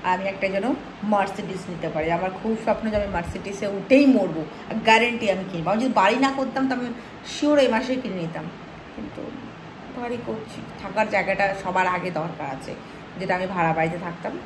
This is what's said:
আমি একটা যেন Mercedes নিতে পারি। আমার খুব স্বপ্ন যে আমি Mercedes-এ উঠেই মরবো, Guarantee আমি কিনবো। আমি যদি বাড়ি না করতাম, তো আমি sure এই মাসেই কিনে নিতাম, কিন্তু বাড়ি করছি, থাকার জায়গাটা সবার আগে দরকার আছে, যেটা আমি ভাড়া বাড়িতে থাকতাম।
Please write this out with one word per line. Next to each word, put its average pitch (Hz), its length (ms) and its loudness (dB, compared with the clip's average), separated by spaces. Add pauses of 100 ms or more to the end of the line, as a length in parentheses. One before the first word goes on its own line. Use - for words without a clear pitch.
আমি 185 200 0
একটা 196 240 -2
যেন 196 160 0 (480)
Mercedes 190 580 0
নিতে 170 200 -6
পারি। 156 220 0
আমার 180 180 0 (140)
খুব 220 200 0
স্বপ্ন 220 260 0
যে 208 60 -2
আমি 202 180 2
Mercedes-এ 196 540 -4
উঠেই 226 380 6
মরবো, 180 400 6 (400)
Guarantee 226 460 6
আমি 185 200 0
কিনবো। 165 180 -2
আমি 220 140 2
যদি 233 100 2
বাড়ি 208 220 6
না 269 220 4
করতাম, 262 320 0
তো 262 60 0
আমি 240 180 -4 (340)
sure 294 320 4
এই 254 80 8
মাসেই 226 280 2
কিনে 185 200 -4
নিতাম, 165 280 -6 (520)
কিন্তু 208 260 -10 (800)
বাড়ি 240 240 -4
করছি, - 360 -8 (200)
থাকার 202 280 0
জায়গাটা 196 540 2
সবার 185 240 2
আগে 180 240 0
দরকার 160 360 -4
আছে, 135 260 -8 (460)
যেটা 180 160 0
আমি 185 120 0
ভাড়া 170 260 2
বাড়িতে 165 240 0
থাকতাম। 190 480 -6